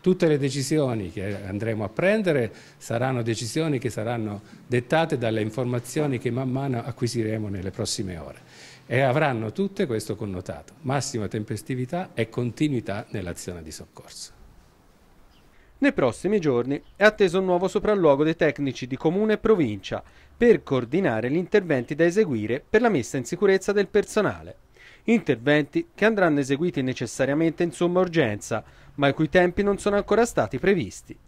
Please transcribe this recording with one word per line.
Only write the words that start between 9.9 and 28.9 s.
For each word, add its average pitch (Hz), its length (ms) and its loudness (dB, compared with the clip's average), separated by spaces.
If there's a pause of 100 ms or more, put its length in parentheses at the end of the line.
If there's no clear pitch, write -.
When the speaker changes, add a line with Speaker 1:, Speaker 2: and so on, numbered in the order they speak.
Speaker 1:
connotato, 92 680 -10
massima 127 440 -2
tempestività 123 880 -6
e - 140 -2
continuità 123 840 -4
nell'azione 87 540 -10
di 78 80 -14
soccorso. - 640 -18 (1400)
Speaker 2:
Nei 269 120 4
prossimi 175 480 2
giorni 135 400 0 (160)
è 196 80 4
atteso 202 340 4
un 190 60 0
nuovo 180 240 2
sopralluogo 175 560 4
dei 160 100 2
tecnici 143 520 0
di 127 100 -6
comune 208 380 0
e 208 40 -4
provincia 120 640 0 (340)
per 233 260 6
coordinare 123 680 0
gli 147 60 0
interventi 160 580 0
da 160 100 4
eseguire 143 640 0
per 214 120 4
la 240 80 4
messa 147 280 0
in 127 80 -4
sicurezza 190 480 2
del 196 160 0
personale. 98 680 -2 (480)
Interventi 147 880 2
che - 100 0
andranno 185 360 4
eseguiti 139 420 0
necessariamente 139 800 0
in 170 100 -2
somma 175 280 0
urgenza, 123 640 -2 (320)